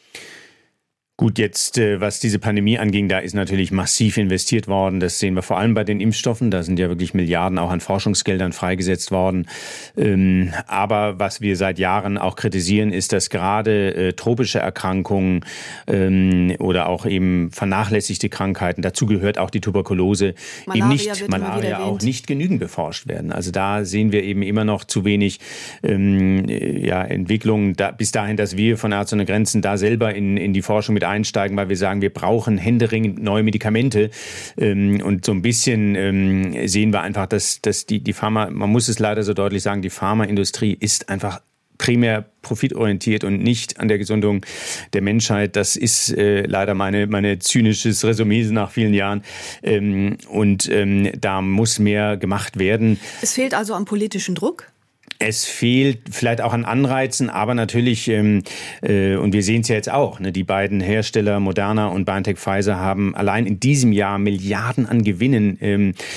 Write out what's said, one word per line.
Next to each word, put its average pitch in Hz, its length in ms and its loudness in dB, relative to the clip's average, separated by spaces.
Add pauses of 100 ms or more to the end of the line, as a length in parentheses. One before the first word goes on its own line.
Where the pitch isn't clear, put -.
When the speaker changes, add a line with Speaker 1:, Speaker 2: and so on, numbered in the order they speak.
(1200)
Speaker 1:
Gut, 104 200 2
jetzt, - 380 -2
äh, 104 220 2
was 101 200 -2
diese 104 180 0
Pandemie 107 400 2
anging, 101 300 0
da 92 100 2
ist 95 160 -4
natürlich 95 380 0
massiv 95 460 2
investiert 98 500 0
worden. 95 320 0
Das 87 180 -2
sehen 95 160 0
wir 92 80 0
vor 92 160 -2
allem 110 160 2
bei 110 80 2
den 104 160 -2
Impfstoffen. 113 540 0
Da 92 100 0
sind 87 160 0
ja 90 100 2
wirklich 87 240 -2
Milliarden 90 460 0
auch 87 140 0
an 87 80 -2
Forschungsgeldern 95 720 -2
freigesetzt 92 580 -2
worden. 92 380 0 (480)
Ähm, 95 560 2 (160)
aber 104 500 0
was 98 220 -4
wir 101 160 0
seit 92 240 0
Jahren 98 380 0
auch 90 180 -2
kritisieren, 101 560 0
ist, 92 200 -2
dass 95 180 0
gerade, 101 680 0
äh, 92 160 0
tropische 117 480 0
Erkrankungen, 92 840 0 (440)
ähm, 95 720 4
oder 90 280 0
auch 90 160 -2
eben 90 460 0
vernachlässigte 101 800 -2
Krankheiten, 92 540 -2
dazu 92 240 0
gehört 101 320 0
auch 90 120 -2
die 107 100 -2
Tuberkulose, 95 760 0 (300)
Speaker 2:
Malaria 110 180 2
Speaker 1:
eben 127 80 6
nicht, 143 140 0
Speaker 2:
wird 208 160 -6
immer 95 160 -2
Speaker 1:
Malaria 95 240 -2
Speaker 2:
wieder 95 180 -4
Speaker 1:
auch 98 60 -4
Speaker 2:
erwähnt. 101 180 -2
Speaker 1:
nicht 127 240 -2
genügend 151 320 0
beforscht 85 480 -6
werden. 80 240 -6
Also 90 180 -4
da 101 340 -2
sehen 104 280 2
wir 101 100 2
eben 98 200 -2
immer 110 220 0
noch 104 200 0
zu 98 200 -2
wenig, 101 360 2 (420)
ähm, 98 680 2
äh, - 380 -2
ja, 92 160 0
Entwicklungen 101 720 0
da, 98 160 0
bis - 220 -4
dahin, 107 240 -2
dass 101 200 -2
wir 113 220 4
von 107 140 -2
Ärzte 101 240 -2
ohne 104 80 2
Grenzen 101 380 2
da 101 140 0
selber 110 380 2
in, 101 220 0
in 98 160 0
die 92 100 0
Forschung 107 320 0
mit 87 140 2
einsteigen, 101 480 0
weil 98 140 -2
wir 98 80 0
sagen, 98 240 0
wir 98 100 0
brauchen 107 460 0
händeringend 110 640 2
neue 107 200 2
Medikamente. 110 680 2 (480)
Ähm, 101 440 2
und 95 220 0
so 110 80 2
ein 95 80 0
bisschen, 110 540 2
ähm, 95 720 0
sehen 104 240 2
wir 101 80 0
einfach, 98 240 -4
dass, - 380 -2
dass - 240 -2
die, 107 140 -2
die 104 120 -4
Pharma, 107 380 0
man 101 180 -2
muss 117 200 4
es 107 100 -2
leider 107 240 0
so 101 100 0
deutlich 98 300 0
sagen, 101 180 -2
die 95 80 -4
Pharmaindustrie 101 880 0
ist - 300 -2
einfach 95 320 -6 (380)
primär 117 480 2 (160)
profitorientiert 107 840 0
und 98 180 0
nicht - 380 -2
an 113 80 0
der 107 80 4
Gesundung 104 480 0 (480)
der 101 80 0
Menschheit. 104 560 0
Das 101 200 0
ist, - 340 0
äh, 101 320 2
leider 98 320 0
meine, 98 320 0
meine 101 320 0
zynisches 110 680 2
Resümee 110 460 2
nach 107 220 -2
vielen 110 200 2
Jahren. 101 300 0 (400)
Ähm, 98 560 0 (100)
und, 101 420 2
ähm, 98 480 2
da 98 220 -2
muss 98 380 0
mehr 104 400 2
gemacht 95 400 -4
werden. 107 420 2 (220)
Speaker 2:
Es - 100 -2
fehlt 254 220 -2
also 214 180 -4
am 190 140 -4
politischen 208 480 -4
Druck? 262 360 -4 (500)
Speaker 1:
Es 110 260 -2
fehlt 123 520 2 (140)
vielleicht 117 280 0
auch 110 120 0
an 117 120 0
Anreizen, 131 640 0
aber 107 260 0
natürlich, 120 520 0
ähm, 104 380 2 (380)
äh, 98 340 2
und 95 160 2
wir 104 100 4
sehen's 110 240 2
ja 120 80 2
jetzt 104 160 -2
auch, 117 300 0
ne, 95 100 -4
die 92 140 -2
beiden 98 360 0
Hersteller 104 600 0
Moderna 101 480 0
und 92 160 -2
BioNTech 98 320 -2
Pfizer 98 420 0
haben 95 380 0
allein 101 280 0
in 95 140 -2
diesem 131 320 4
Jahr 101 280 2
Milliarden 104 680 0
an 117 160 2
Gewinnen, 104 580 2
ähm, 101 340 0 (220)